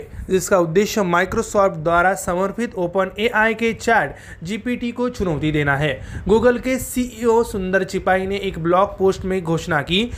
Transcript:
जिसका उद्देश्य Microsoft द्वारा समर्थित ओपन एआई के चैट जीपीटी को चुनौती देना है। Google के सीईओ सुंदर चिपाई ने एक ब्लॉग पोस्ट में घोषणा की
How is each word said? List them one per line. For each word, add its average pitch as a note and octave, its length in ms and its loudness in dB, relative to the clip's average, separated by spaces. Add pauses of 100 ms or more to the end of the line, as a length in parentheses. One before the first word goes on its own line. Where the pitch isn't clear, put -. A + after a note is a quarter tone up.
(300)
जिसका F#3 280 2
उद्देश्य F3+ 420 2
Microsoft F#3+ 760 0
द्वारा E3+ 380 2
समर्थित F#3+ 600 -2
ओपन F#3 320 0 (100)
एआई A3 360 2
के A3+ 180 0
चैट G3+ 380 0 (340)
जीपीटी A#3+ 460 -4
को A#3+ 180 -2
चुनौती D#3+ 420 -2
देना D3 260 2
है। D3 140 0 (380)
Google A3+ 300 4
के C4 200 -2
सीईओ A#3+ 640 0
सुंदर F#3+ 400 0
चिपाई F#3+ 440 0
ने G3 100 -4
एक G3 220 -4
ब्लॉग F3 300 2
पोस्ट F#3+ 380 0
में F#3 160 -2
घोषणा D#3+ 400 0
की F#3 360 0